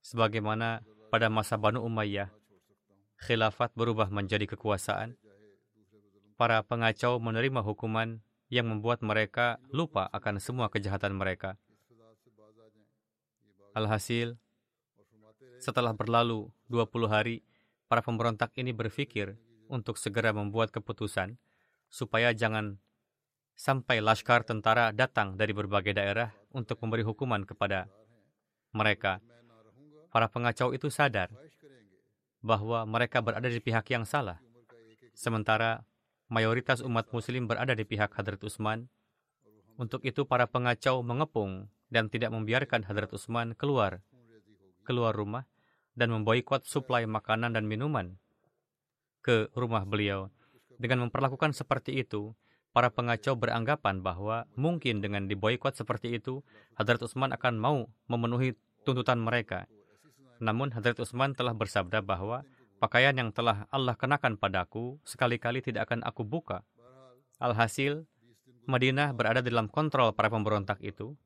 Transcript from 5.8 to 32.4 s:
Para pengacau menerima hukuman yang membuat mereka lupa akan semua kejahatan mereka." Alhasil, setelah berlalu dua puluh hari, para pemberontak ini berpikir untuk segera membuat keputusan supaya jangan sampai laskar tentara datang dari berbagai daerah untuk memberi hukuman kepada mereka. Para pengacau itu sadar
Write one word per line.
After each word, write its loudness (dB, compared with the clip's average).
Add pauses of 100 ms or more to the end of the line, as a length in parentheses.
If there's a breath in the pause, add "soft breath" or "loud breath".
Para 2
pengacau 0
menerima 0
hukuman -4 (320)
yang 2
membuat 0
mereka 0
lupa -2
akan -4
semua -4
kejahatan -2
mereka." -4 (2250)
Alhasil, -2 (1300)
setelah -2
berlalu -2 (160)
dua 0
puluh -2
hari, 0 (460)
para 4
pemberontak -2
ini -4
berpikir -6 (320)
untuk -6
segera 2
membuat -2
keputusan -4 (560)
supaya 2
jangan -2 (720)
sampai 0
laskar 4
tentara 4
datang 0
dari 2
berbagai 0
daerah 0 (240)
untuk -6
memberi -2
hukuman -2
kepada -2 (800)
mereka. 2 (880)
Para 2
pengacau 0
itu -4
sadar 2 (1120)